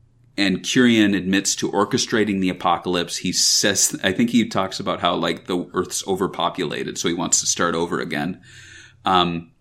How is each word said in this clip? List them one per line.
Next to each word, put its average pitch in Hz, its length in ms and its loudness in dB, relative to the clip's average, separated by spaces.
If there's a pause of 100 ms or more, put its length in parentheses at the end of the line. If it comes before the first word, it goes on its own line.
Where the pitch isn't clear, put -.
(360)
and 95 260 0
Kyrian 113 540 4
admits 95 400 0
to - 140 -4
orchestrating 104 680 0
the 92 80 2
apocalypse. 87 680 -2
He 90 140 -4
says, - 680 2
I 95 100 0
think 117 180 2
he 113 180 4
talks 95 320 -2
about 92 200 -4
how, 90 140 2
like, 85 320 -2
the 90 260 -2
Earth's - 340 -4
overpopulated, 82 920 -2
so - 100 -2
he 85 60 2
wants 85 260 0
to - 60 -6
start 87 280 0
over 85 260 -2
again. 73 400 -4 (640)
Um, 87 560 0